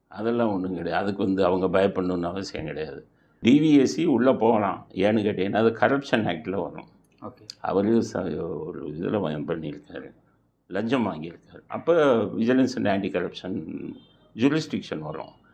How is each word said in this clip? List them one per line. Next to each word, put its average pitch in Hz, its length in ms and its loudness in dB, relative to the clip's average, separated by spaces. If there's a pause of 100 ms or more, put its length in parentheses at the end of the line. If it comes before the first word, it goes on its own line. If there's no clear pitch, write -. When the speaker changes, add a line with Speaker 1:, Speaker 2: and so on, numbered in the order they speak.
(180)
Speaker 1:
அதெல்லாம் 117 380 0
ஒண்ணும் 92 240 -4
கிடையாது. 85 240 -2
அதுக்கு 101 200 -2
வந்து 95 260 2
அவங்க 92 180 2 (100)
பயப்படணும்னு 90 560 0
அவசியம் 90 380 -8
கிடையாது. 73 300 -8 (420)
டி 120 200 8
வி 160 80 6 (140)
எஸ் - 100 0
சி 160 100 0 (120)
உள்ள 127 160 4 (100)
போகலாம். 104 360 2 (260)
ஏன்னு 107 220 2
கேட்டீங்கன்னா 101 360 0
அது 113 80 4 (100)
கரப்ஷன் 127 520 2
ஆக்ட்ல 92 320 -6
வரும். 76 240 -12 (380)
Speaker 2:
ஓகே. 104 180 -20 (240)
Speaker 1:
அவரு 104 340 2 (100)
ச-, 90 100 -4 (440)
ஒரு 82 120 -10 (200)
இதுல 98 240 -2
வ-, 76 260 -4
பண்ணியிருக்காரு, 76 600 -8 (680)
லஞ்சம் 113 320 0
வாங்கியிருக்காரு. 82 540 -12 (140)
அப்ப 160 180 0 (440)
Vigilance 123 400 2
and - 160 0
Anti-Corruption 92 580 -4 (840)
ஜூரிஸ்டிக்ஷன் 127 720 -2
வரும். 78 240 -10 (220)